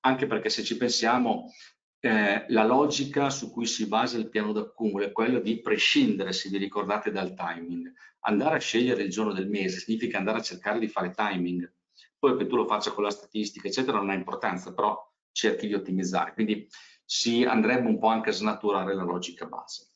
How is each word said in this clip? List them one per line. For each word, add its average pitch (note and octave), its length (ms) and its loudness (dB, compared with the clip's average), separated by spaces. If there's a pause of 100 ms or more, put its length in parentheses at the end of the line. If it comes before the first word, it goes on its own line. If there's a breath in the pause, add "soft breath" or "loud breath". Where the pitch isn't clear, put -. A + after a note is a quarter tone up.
Anche C3 220 2
perché G#2+ 220 -2
se A2 140 -2
ci A2+ 120 -2
pensiamo, A#2 760 0 (480 loud breath)
eh, G#2+ 480 2
la A2 160 6
logica C#3 640 2
su A#2+ 220 -6
cui A#2 140 -4
si A2+ 220 -2
basa A#2+ 300 0
il A2 100 -4
piano G#2+ 240 -2
d'accumulo G2+ 540 -2
è - 80 -6
quella A#2+ 260 2
di A2+ 220 -2
prescindere, G#2 720 2
se F#2+ 160 -4
vi G2 80 -2
ricordate, G2+ 520 -2
dal F#2+ 240 -4
timing. E2+ 560 -8 (360 loud breath)
Andare C3+ 320 2
a - 20 0
scegliere A#2 440 2
il F#2+ 60 -2
giorno G#2 220 0
del F#2+ 160 -2
mese F#2+ 320 -2
significa A2 380 -2
andare G#2+ 220 0
a - 20 -6
cercare G#2 380 -4
di A2 100 -2
fare F2+ 220 -4
timing. F2+ 600 -4 (460 soft breath)
Poi B2+ 160 4
che - 120 -2
tu B2 100 0
lo G#2+ 80 2
faccia G#2 260 0
con G#2 120 -2
la G2+ 80 0
statistica, G2+ 580 -8
eccetera, B2+ 280 0
non G2 120 0
ha G2 40 0
importanza, F2+ 600 -4
però G#2 240 0 (360)
cerchi G#2+ 340 0
di G#2 60 -2
ottimizzare. F#2 600 -2
Quindi G#2+ 320 -2 (380 loud breath)
si A#2+ 400 2
andrebbe A#2+ 460 4
un G#2+ 100 4
po' A2 80 4
anche A2 220 2
a G2+ 40 0
snaturare G2 600 0
la F#2 80 -4
logica F2 420 -6
base. - 500 -14